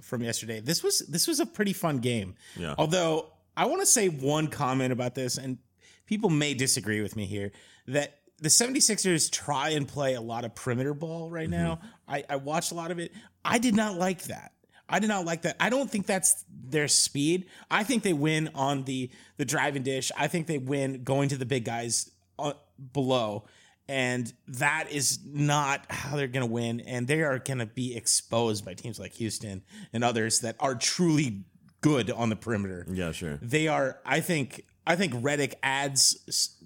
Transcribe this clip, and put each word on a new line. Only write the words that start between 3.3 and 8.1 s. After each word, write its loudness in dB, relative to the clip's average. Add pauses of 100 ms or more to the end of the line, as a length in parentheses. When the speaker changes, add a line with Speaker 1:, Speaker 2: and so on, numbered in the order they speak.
Speaker 1:
I 2
wanna 0
say 6
one 2
comment 0
about -2
this, -2
and -8 (460)
people 0
may 2
disagree 0
with -4
me -4
here, -6 (360)
that -2 (200)